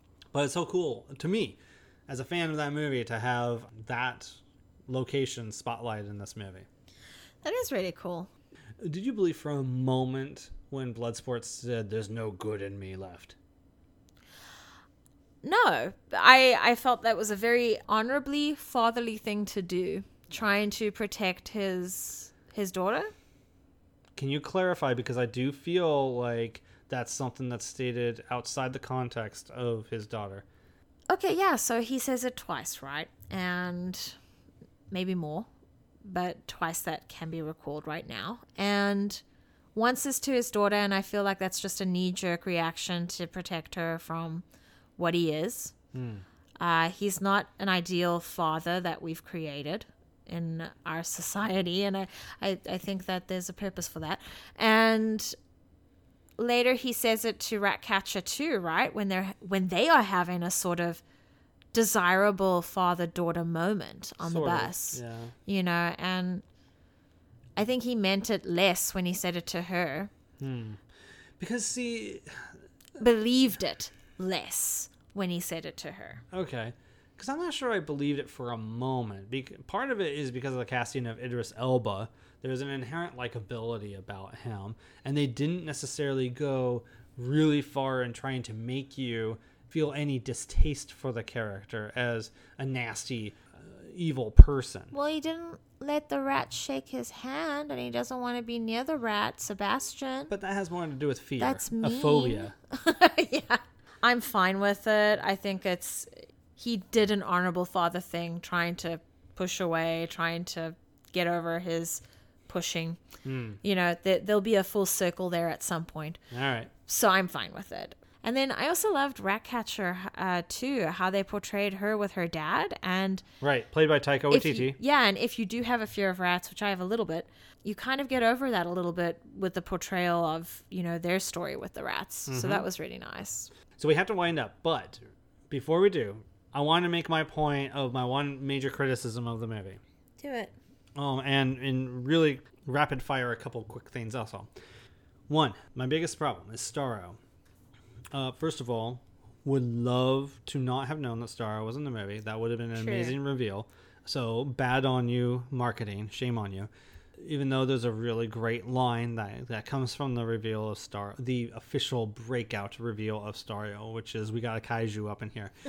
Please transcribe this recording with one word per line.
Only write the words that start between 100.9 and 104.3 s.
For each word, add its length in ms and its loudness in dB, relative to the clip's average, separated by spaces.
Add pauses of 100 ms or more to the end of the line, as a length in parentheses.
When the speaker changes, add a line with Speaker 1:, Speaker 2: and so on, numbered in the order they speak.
Speaker 1:
do 140 0
with 120 0
fear. 200 -4
Speaker 2:
That's 300 0
Speaker 1:
A 40 -4
Speaker 2:
mean. 260 0
Speaker 1:
phobia. 540 4 (320)
Speaker 2:
<laughs> 460 6
Yeah. 260 2 (460)
I'm 180 6
fine 380 4